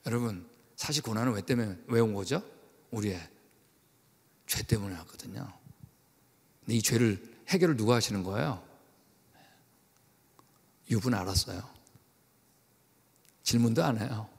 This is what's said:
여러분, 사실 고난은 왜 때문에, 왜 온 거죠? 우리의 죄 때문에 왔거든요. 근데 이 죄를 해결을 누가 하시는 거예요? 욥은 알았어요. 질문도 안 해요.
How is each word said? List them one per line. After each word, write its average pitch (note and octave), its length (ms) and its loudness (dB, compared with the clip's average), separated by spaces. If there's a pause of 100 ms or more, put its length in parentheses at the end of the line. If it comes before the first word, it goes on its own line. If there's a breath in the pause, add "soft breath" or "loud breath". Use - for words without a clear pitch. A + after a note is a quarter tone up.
여러분, A2+ 420 -4 (260)
사실 D3+ 280 -4
고난은 A2+ 300 0
왜 G2 80 -2
때문에, A2 360 0 (100)
왜 A#2 140 4
온 A2 120 4
거죠? G2+ 300 -2 (460)
우리의 G2 400 -4 (1160)
죄 - 160 -4
때문에 G2+ 340 0
왔거든요. - 500 -14 (1120)
근데 A2+ 140 -2
이 A2+ 60 4
죄를 A2+ 680 2
해결을 E3+ 300 4
누가 A2+ 180 4
하시는 G#2 280 0
거예요? G#2 420 -4 (2250 soft breath)
욥은 A2+ 240 0
알았어요. F#2 480 -2 (1800)
질문도 A#2+ 400 4
안 C3 160 2
해요. G#2+ 280 -6 (120)